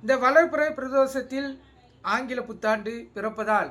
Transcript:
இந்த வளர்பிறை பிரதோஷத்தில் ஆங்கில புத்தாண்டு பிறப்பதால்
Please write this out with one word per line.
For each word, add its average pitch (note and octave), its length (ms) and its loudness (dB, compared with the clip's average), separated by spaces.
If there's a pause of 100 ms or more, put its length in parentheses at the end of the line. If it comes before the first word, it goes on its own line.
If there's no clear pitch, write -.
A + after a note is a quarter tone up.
இந்த A3+ 120 2 (100)
வளர்பிறை D4+ 420 6 (120)
பிரதோஷத்தில் C4 680 -2 (640)
ஆங்கில B3 340 -4
புத்தாண்டு G#3+ 440 -2 (220)
பிறப்பதால் G#3 560 -2